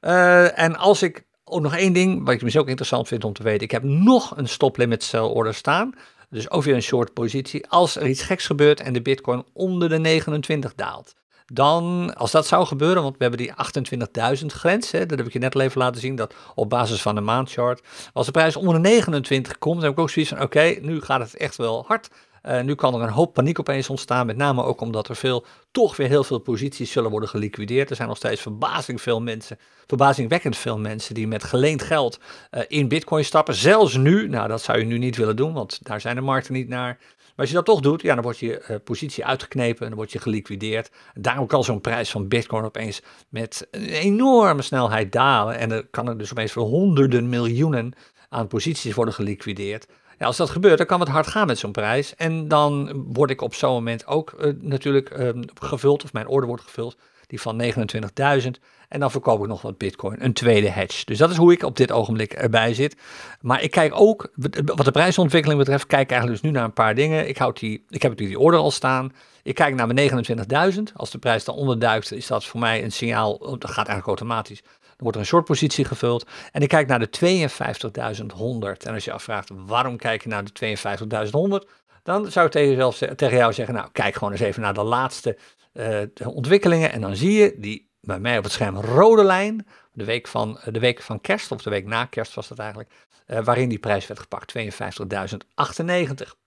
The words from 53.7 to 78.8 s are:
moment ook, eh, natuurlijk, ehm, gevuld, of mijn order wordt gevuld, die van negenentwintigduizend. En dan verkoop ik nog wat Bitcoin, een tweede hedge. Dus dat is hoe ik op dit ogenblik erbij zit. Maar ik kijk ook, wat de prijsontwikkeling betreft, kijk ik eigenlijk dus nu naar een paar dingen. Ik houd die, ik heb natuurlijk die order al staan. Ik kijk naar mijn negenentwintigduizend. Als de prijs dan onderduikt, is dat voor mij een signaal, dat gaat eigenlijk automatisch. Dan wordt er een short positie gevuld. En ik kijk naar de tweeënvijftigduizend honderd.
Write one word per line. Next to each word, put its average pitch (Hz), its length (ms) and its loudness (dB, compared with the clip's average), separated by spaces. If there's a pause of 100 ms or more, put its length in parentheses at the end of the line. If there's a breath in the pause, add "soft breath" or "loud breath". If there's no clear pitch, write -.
moment 117 340 -4
ook, 151 240 -2
eh, 147 300 -2
natuurlijk, 139 500 -2
ehm, 123 320 -4 (180)
gevuld, 143 440 0
of 147 80 -16
mijn 110 140 -6
order 131 220 0
wordt 120 140 -6
gevuld, - 340 -10 (300 soft breath)
die - 140 -14
van 110 160 -4
negenentwintigduizend. 120 1040 -2 (280 soft breath)
En - 120 -8
dan 135 100 0
verkoop 123 300 0
ik 101 60 -4
nog 107 160 -6
wat 110 160 -10
Bitcoin, 101 460 -8
een 127 80 2
tweede 107 360 4
hedge. 95 360 -4
Dus - 140 -6
dat 165 120 6
is 180 60 -2
hoe 170 160 8
ik 170 100 4
op 123 140 -4
dit - 160 4
ogenblik 110 400 0
erbij 113 420 2
zit. 139 220 -2 (440 loud breath)
Maar 123 220 0
ik 156 80 -2
kijk 160 240 2
ook, 214 340 4 (360)
wat 147 200 0
de 147 60 4
prijsontwikkeling 156 720 4
betreft, 139 260 2
kijk 139 160 4
ik 131 80 -2
eigenlijk 120 320 0
dus 156 80 0
nu 143 60 0
naar 120 100 0
een 107 60 -6
paar 110 220 4
dingen. 156 340 0
Ik 135 80 -6
houd 131 220 -2
die, 107 300 -6
ik - 140 -6
heb 131 80 4
natuurlijk 104 280 -6
die 139 80 6
order 170 140 6
al 147 100 2
staan. 131 420 -2 (300 soft breath)
Ik 135 120 -6
kijk 147 200 2
naar 120 120 0
mijn 120 120 0
negenentwintigduizend. 135 1000 0
Als - 140 -10
de - 80 -14
prijs 113 260 0
dan 123 100 -6
onderduikt, 117 580 0
is 107 140 -12
dat 104 180 -4
voor - 160 -10
mij 113 240 0
een 110 80 -6
signaal, 110 460 -2
dat 127 320 -10
gaat - 60 -6
eigenlijk 107 300 -4
automatisch. 107 560 -6 (180)
Dan - 240 -20
wordt 113 120 -2
er 107 60 -4
een - 80 -4
short 170 140 6
positie 135 400 0
gevuld. 120 420 -2 (260 loud breath)
En 143 100 0
ik 143 60 2
kijk 151 180 4
naar 131 120 2
de 113 120 -2
tweeënvijftigduizend 117 1200 -2
honderd. 110 520 -6